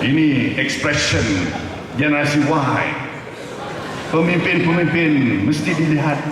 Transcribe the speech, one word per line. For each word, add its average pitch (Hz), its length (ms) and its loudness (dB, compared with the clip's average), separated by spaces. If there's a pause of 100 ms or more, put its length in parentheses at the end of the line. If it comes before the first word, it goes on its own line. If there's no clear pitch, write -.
Ini 135 560 2
expression 143 640 0 (720)
generasi 147 480 2
Y. 131 400 0 (1300)
Pemimpin-pemimpin 160 1400 2
mesti 151 240 0
dilihat 151 480 2 (120)